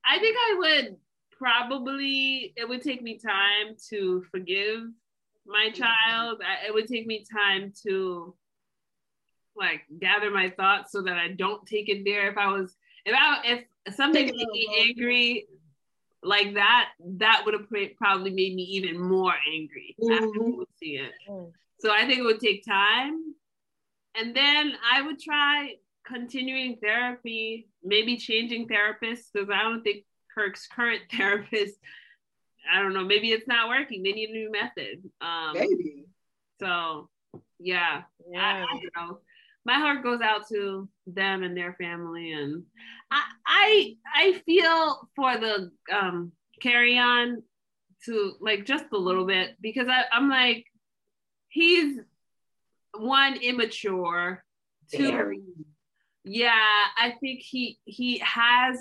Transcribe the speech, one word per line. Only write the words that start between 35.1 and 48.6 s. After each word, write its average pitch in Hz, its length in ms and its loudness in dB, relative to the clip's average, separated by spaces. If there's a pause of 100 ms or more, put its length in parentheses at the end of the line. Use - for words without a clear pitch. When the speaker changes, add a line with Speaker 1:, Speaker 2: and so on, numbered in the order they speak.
Speaker 1:
Um, 165 340 -6
Speaker 2:
Maybe. 170 520 0 (540)
Speaker 1:
so, 170 500 -4 (480)
yeah. 175 440 -2 (280)
Speaker 3:
Yeah. 180 100 -8
Speaker 1:
I, 196 220 0
I 175 40 -6 (140)
don't 170 300 -10
know. 202 80 -14 (480)
My 240 120 2
heart 285 240 0
goes 240 180 -2
out 214 300 2
to 196 380 -4 (180)
them 190 360 -2
and 180 140 -4
their 180 180 -6
family. 170 580 -8
And 151 320 -6 (460)
I, 285 120 2 (240)
I, 381 500 4 (180)
I 359 180 6 (140)
feel 330 680 4
for 254 220 2
the, 202 340 -2 (200)
um, 175 400 -2 (280)
Carry 240 380 4
On 240 440 2 (600)
to, 208 360 -2
like, 202 260 0